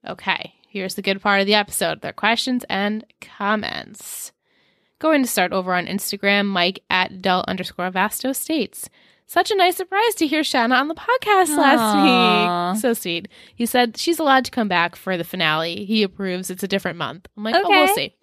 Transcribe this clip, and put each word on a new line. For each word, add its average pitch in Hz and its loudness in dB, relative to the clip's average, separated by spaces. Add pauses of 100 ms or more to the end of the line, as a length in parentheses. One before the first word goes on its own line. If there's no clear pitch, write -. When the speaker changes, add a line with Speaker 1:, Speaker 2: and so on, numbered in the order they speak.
Speaker 1:
Okay, - -6 (160)
here's 190 -8
the 202 -10
good 196 -2
part 202 2
of 196 2
the 208 4
episode, 196 -2
their - -10
questions 233 -2
and 208 -4 (160)
comments. - -8 (720)
Going 311 4
to 240 0
start 180 0
over 185 0
on 180 0
Instagram, 202 0
Mike 185 0
at 185 -2
del 185 2
underscore 185 -6
vasto 208 -2
states, - -6 (380)
"Such - 0
a 415 0
nice 359 4
surprise 403 0
to 320 0
hear 311 0
Shanna 254 0
on 269 2
the 330 -4
podcast 381 2
last 285 6
Speaker 2:
Aw. 180 4
Speaker 1:
week." 214 -2
So 240 2
sweet. 175 -6 (260)
He 233 -4
said 240 0
she's 339 0
allowed 262 4
to - -10
come 226 -2
back 175 0
for 185 -4
the 170 -4
finale. 170 -2
He 214 2
approves. 185 -4
It's 185 -8
a 190 -4
different 185 -4
month. 151 -8
I'm 208 -10
like, 226 -2
"Oh, 370 2
we'll 370 6
Speaker 2:
Okay. - 4 (280)